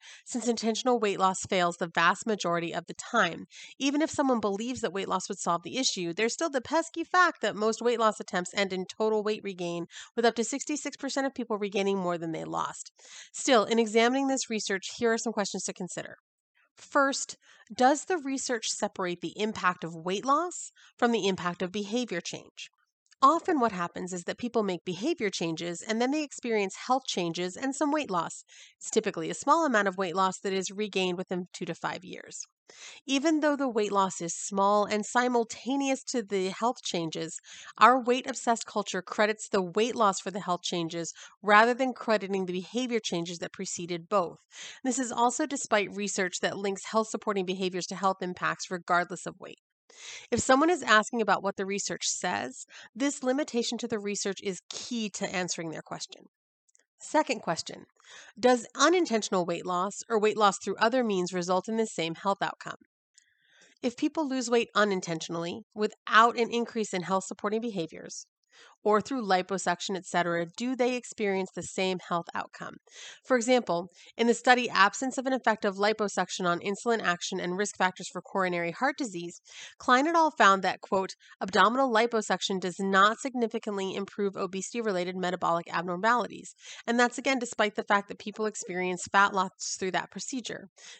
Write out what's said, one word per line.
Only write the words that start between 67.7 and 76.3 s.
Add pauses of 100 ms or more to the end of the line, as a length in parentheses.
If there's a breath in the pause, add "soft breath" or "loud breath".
or
through
liposuction,
et
cetera, (120)
do
they
experience
the
same (100)
health
outcome? (500 loud breath)
For
example, (280 loud breath)
in
the
study
Absence
of
an
Effective
Liposuction